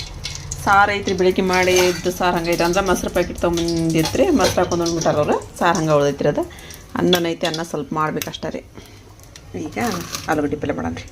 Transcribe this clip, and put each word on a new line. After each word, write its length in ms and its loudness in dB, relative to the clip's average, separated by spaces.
ಸಾರು 280 6
ಐತ್ರಿ, 220 -2
ಬೆಳಿಗ್ಗೆ 280 4
ಮಾಡಿ 300 4
ಇದ್ದು 380 2
ಸಾರು 260 0
ಹಂಗೆ 140 -2
ಐತೆ. 140 2
ಅಂದ್ರೆ 220 2
ಮೊಸರು 240 0
ಪ್ಯಾಕೆಟ್ 280 -2
ತೊಗೊಂಬಂದಿತ್ರಿ, 920 2
ಮೊಸರು 320 2
ಹಾಕೊಂಡು 220 -2
ಉಂಡ್ಬಿಟ್ಟಾರ 320 0
ಅವ್ರು. 420 -2
ಸಾರು 200 2
ಹಂಗೆ 140 2
ಉಳ್ದೈತ್ರಿ 360 2
ಅದು. 140 0
ಅನ್ನನೂ 340 2
ಐತಿ, 180 -4
ಅನ್ನ 160 -4
ಸ್ವಲ್ಪ 320 -8
ಮಾಡ್ಬೇಕಷ್ಟೇ 560 -4
ರೀ. 140 -10
ಈಗ 200 -8
ಆಲೂಗಡ್ಡೆ 260 0
ಪಲ್ಯ 160 -2
ಮಾಡೋಣ್ರಿ. 400 -6